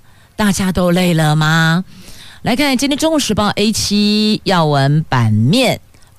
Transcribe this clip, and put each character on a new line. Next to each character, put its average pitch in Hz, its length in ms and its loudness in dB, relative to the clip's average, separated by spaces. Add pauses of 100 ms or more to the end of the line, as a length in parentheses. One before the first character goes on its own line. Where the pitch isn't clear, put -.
(360)
大 208 160 0
家 190 200 -2
都 180 200 0
累 180 240 2
了 151 200 2
吗？ 160 480 2 (600)
来 208 120 0
看 269 220 0
今 277 140 -2
天 285 80 -2
《中 311 100 0
国 320 100 0
时 220 140 -4
报》 208 220 0
A 214 160 0
七 208 720 0
要 175 240 2
闻 147 380 2
版 117 280 0
面， 151 460 2 (400)